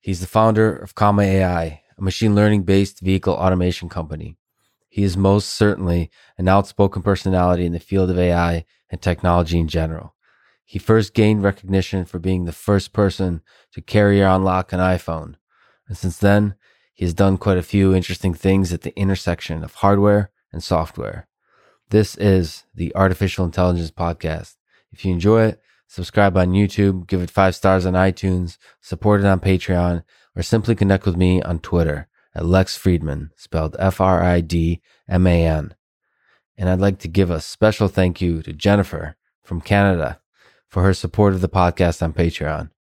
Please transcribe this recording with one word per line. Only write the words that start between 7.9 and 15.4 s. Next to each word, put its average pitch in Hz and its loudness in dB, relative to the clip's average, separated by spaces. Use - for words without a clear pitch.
of 90 -2
A 87 2
I 85 -2
and - -12
technology 87 0
in 82 0
general. 80 -6
He - -12
first 110 2
gained 107 2
recognition 95 -2
for - -12
being 90 -2
the 85 -8
first - -2
person 92 -2
to 85 -16
carrier 101 4
unlock 92 0
an 92 -2
iPhone. 82 -4